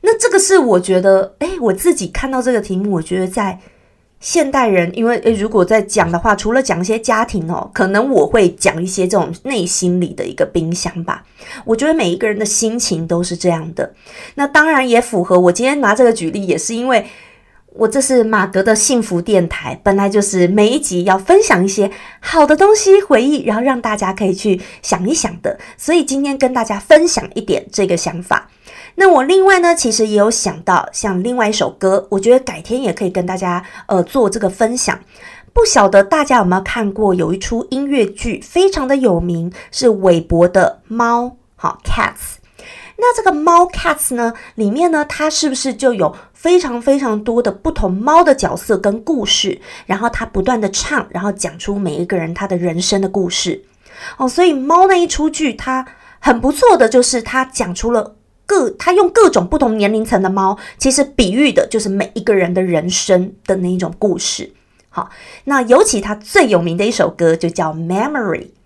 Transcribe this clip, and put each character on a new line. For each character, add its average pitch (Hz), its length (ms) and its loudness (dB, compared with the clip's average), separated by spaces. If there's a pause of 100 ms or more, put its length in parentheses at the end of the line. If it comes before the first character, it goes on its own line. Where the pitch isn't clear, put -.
那 440 160 2
这 480 120 -2
个 196 100 4
是 381 180 4
我 226 220 4
觉 185 200 0
得， 190 400 2
诶， 349 200 -6
我 226 120 0
自 185 220 0
己 175 140 -4
看 262 240 -6
到 254 100 -2
这 247 100 -2
个 226 80 0
题 196 160 -6
目， 196 180 -2
我 165 80 -2
觉 185 180 -6
得 185 80 -2
在 185 320 -6 (600)
现 294 300 -2
代 269 180 0
人， 180 280 0
因 226 100 -2
为， 233 140 0
诶， 226 140 0
如 208 140 -2
果 208 160 2
在 214 180 2
讲 190 300 -2
的 170 60 -2
话， 208 180 2
除 208 180 -4
了 262 100 2
讲 175 180 -2
一 - 20 -2
些 220 140 -2
家 226 260 -2
庭 175 280 -6
哦， - 220 -8
可 185 140 0
能 214 220 0
我 170 160 4
会 196 240 2
讲 165 320 -4
一 180 40 -4
些 185 220 -2
这 202 80 -2
种 165 160 0 (120)
内 240 220 -4
心 180 360 -2
里 165 120 -4
的 - 120 -8
一 90 80 -10
个 - 120 -2
冰 165 280 -4
箱 170 300 -8
吧。 - 200 -8 (420)
我 226 100 0
觉 277 100 -4
得 311 80 2
每 233 160 0
一 180 80 -2
个 220 100 -2
人 208 120 -2
的 214 60 -2
心 226 340 -2
情 165 260 -4
都 170 160 -2
是 175 160 -6
这 180 120 0
样 165 260 -4
的。 - 180 -6 (420)
那 285 120 -2
当 302 220 2
然 262 180 0
也 233 120 4
符 190 240 -2
合 180 160 2
我 180 120 4
今 226 140 -2
天 277 140 0
拿 214 140 2
这 247 100 4
个 233 80 6
举 175 200 -4
例， 196 160 -6
也 160 100 0
是 220 160 -8
因 240 140 -6
为 240 180 0 (680)
我 220 140 0
这 262 140 0
是 254 220 2
马 214 240 0
格 190 160 -2
的 214 120 2
幸 233 280 0
福 175 180 -2
电 180 260 2
台， - 360 -10
本 196 120 2
来 202 140 0
就 208 120 0
是 185 260 0
每 208 220 2
一 285 100 0
集 175 240 -4
要 190 140 2
分 381 260 4
享 185 200 2
一 196 40 0
些 196 240 0 (280)
好 302 280 2
的 302 80 4
东 403 200 6
西、 403 260 6
回 262 200 2
忆， 277 220 0
然 208 120 -2
后 226 60 -2
让 254 180 0
大 220 160 -4
家 190 180 -4
可 196 120 -4
以 190 80 0
去 190 260 -2 (220)
想 180 260 -4
一 294 60 0
想 180 280 -4
的， - 180 -6 (180)
所 302 160 -2
以 330 100 4
今 277 200 -4
天 277 120 -2
跟 262 160 0
大 240 120 -2
家 214 160 -6
分 320 280 4
享 - 280 -4
一 226 60 -4
点 - 300 -4
这 202 140 0
个 175 100 0
想 165 280 -6
法。 - 260 -2 (480)
那 381 140 6
我 269 120 4
另 370 200 4
外 381 160 4
呢， 339 160 2
其 247 160 -2
实 220 160 0
也 208 100 0
有 214 140 4
想 165 300 -6
到 - 320 0
像 185 280 -4
另 247 140 -4
外 220 140 0
一 - 20 -2
首 185 180 -2
歌， 190 400 -2
我 196 80 -2
觉 208 140 2
得 254 80 6
改 170 220 -8
天 254 200 -6
也 214 120 -4
可 - 100 -6
以 185 60 -2
跟 185 160 -4
大 185 100 -6
家， 180 260 -4 (260)
呃， 185 160 0
做 226 260 0
这 214 100 -6
个 196 100 -2
分 226 280 -2
享。 - 200 -2 (540)
不 466 140 4
晓 208 240 4
得 196 120 6
大 294 220 2
家 262 140 2
有 202 80 2
没 180 100 2
有 190 60 0
看 208 280 -4
过 202 240 0
有 170 200 -2
一 190 40 -4
出 233 340 -6
音 277 140 -4
乐 277 200 0
剧 214 340 -8
非 381 320 0
常 294 160 -4
的 277 80 2
有 214 240 2
名， 175 320 -4 (180)
是 247 200 0
韦 190 320 4
伯 170 260 2
的 185 400 0
《猫》 240 480 -2 (220)
好， - 260 -6
Cats。 - 540 -4 (580)
那 480 180 2
这 466 80 -2
个 370 120 2
《猫 339 320 4
Cats》 311 500 -2
呢， 233 180 -2 (220)
里 208 160 0
面 330 180 2
呢， 302 140 0
它 302 260 -4
是 302 200 -2
不 254 60 -4
是 262 180 -4
就 247 200 0
有 170 220 0 (180)
非 359 240 2
常 247 240 -2
非 277 160 2
常 220 240 -2
多 233 200 0
的 220 100 -2
不 - 180 -6
同 202 220 -2
猫 285 320 2
的 302 100 4
角 208 220 -2
色 190 220 -2
跟 202 260 -2
故 262 220 -2
事， - 340 -2 (260)
然 196 140 -4
后 226 100 -2
它 226 160 -6
不 202 160 -4
断 233 180 0
的 202 100 -2
唱， - 400 -4
然 180 120 -8
后 202 120 -4
讲 175 260 -8
出 202 180 -6
每 175 180 -4
一 175 100 -4
个 185 100 -4
人 165 180 -4
他 196 140 -8
的 190 80 -4
人 170 260 -4
生 196 200 0
的 190 80 -2
故 185 200 -2
事。 - 360 -6 (500)
哦， 262 140 -2
所 339 120 0
以 349 120 4
《猫》 330 340 2
那 381 80 4
一 349 100 2
出 311 240 -2
剧， 311 240 -4
它 254 320 -6 (340)
很 233 200 2
不 254 100 0
错 427 280 4
的 226 100 4
就 247 140 4
是 247 200 -2
它 262 220 -4
讲 208 320 -6
出 233 160 -4
了 214 240 -2 (300)
各， 247 240 0
它 - 240 -2
用 370 160 4
各 392 200 6
种 175 160 2
不 302 120 -2
同 220 200 0
年 202 140 0
龄 220 140 0
层 208 160 0
的 185 80 0
猫， 196 280 0 (200)
其 269 140 0
实 277 120 0
比 226 300 0
喻 269 180 2
的 - 160 0
就 220 120 -2
是 214 100 -4
每 196 240 -4
一 220 80 -6
个 220 120 0
人 180 200 0
的 185 80 0
人 170 280 -2
生 185 440 0 (120)
的 190 120 0
那 180 120 -2
一 185 80 -2
种 175 220 -4
故 185 180 0
事。 - 360 -8 (360)
好， - 200 -10 (340)
那 277 200 2
尤 247 200 6
其 226 160 0
它 208 160 -6
最 294 320 2
有 185 140 2
名 170 160 -4
的 208 80 0
一 233 60 0
首 165 180 0
歌 165 260 0
就 165 140 -4
叫 160 240 -4
Memory。 190 800 -4 (140)